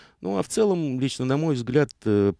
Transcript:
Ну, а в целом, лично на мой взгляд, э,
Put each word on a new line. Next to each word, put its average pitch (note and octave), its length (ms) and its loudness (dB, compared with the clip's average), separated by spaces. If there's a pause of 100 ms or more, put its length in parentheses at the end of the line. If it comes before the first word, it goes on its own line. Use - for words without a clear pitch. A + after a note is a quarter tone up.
(220)
Ну, F#3+ 160 -4
а F3+ 40 0
в - 60 -8
целом, F3 500 0
лично C3 280 -4
на C3+ 100 0
мой D#3 200 0
взгляд, B2 340 0 (160)
э, G2+ 340 4